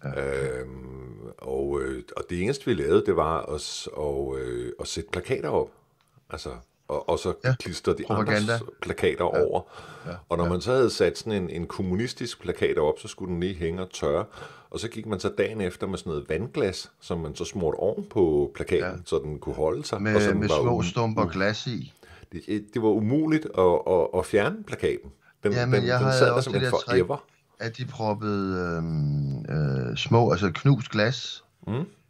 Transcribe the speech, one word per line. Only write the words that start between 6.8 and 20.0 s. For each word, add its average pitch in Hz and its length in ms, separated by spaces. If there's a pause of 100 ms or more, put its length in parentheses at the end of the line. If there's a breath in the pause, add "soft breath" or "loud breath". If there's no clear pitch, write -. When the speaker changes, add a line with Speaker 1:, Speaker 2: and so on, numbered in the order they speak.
Speaker 2:
og, 73 200
og 82 100
så 87 160 (100)
Speaker 1:
Ja. 127 160
Speaker 2:
klistre 90 380
de - 80
Speaker 1:
Propaganda. 107 460
Speaker 2:
andres 117 100 (200)
plakater - 420 (100)
Speaker 1:
Ja. 76 100
Speaker 2:
over. - 180 (440 loud breath)
Speaker 1:
Ja, 87 60 (160 loud breath)
Speaker 2:
Og 85 80
når 85 80
Speaker 1:
ja. 87 60
Speaker 2:
man 90 100
så 110 120
havde 127 180
sat - 280
sådan 104 240
en, 85 80
en 82 160
kommunistisk 98 760
plakat - 360
op, 78 200
så - 100
skulle 90 240
den 85 80
lige 95 140
hænge 85 280
og 92 80
tørre. 82 340 (460 loud breath)
Og - 100
så 104 80
gik 107 180
man 101 140
så 98 180
dagen 104 220
efter 92 260
med 95 120
sådan 90 120
noget 73 180
vandglas, 98 640 (100)
som 90 180
man 78 180
så 87 80
smurte 82 320
oven - 340
på 76 440
plakaten, 82 360
Speaker 1:
Ja. 92 140
Speaker 2:
så 82 200
den 76 140
kunne 71 160
holde 73 300
sig, 98 180